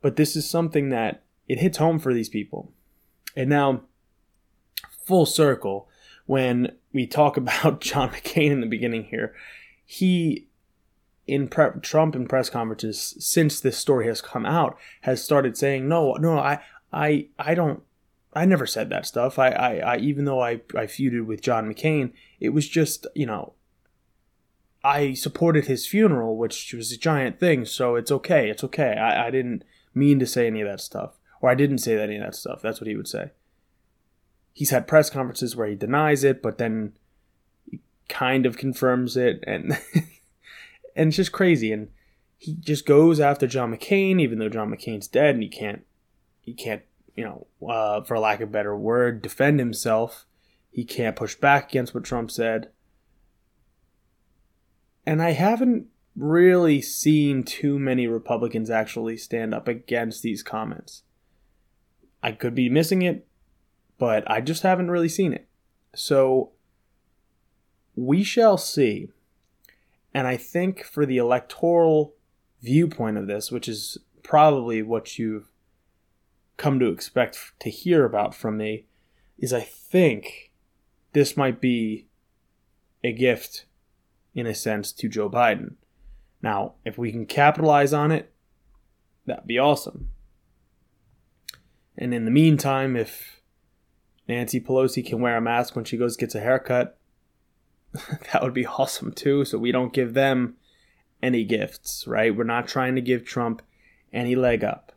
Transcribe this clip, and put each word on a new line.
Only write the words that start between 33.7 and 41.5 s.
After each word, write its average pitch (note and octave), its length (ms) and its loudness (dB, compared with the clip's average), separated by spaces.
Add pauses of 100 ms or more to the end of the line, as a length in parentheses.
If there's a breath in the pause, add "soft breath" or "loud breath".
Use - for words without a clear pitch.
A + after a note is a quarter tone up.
He's C#3 140 -2
had B2+ 180 0
press D#3 220 6
conferences B2 440 -6
where A2+ 140 -4
he G#2 80 -4
denies C#3 480 2
it, C3+ 180 2
but G#2+ 160 -4
then A2 360 -4 (760)
he - 120 -16 (260)
kind C3 380 0
of A#2 120 0
confirms B2+ 600 0
it, B2 280 0
and, - 400 -4
<laughs> - 80 -20 (1040 loud breath)
and D#3+ 140 2
it's D3+ 80 -2
just F#3+ 160 -2
crazy. C3+ 400 2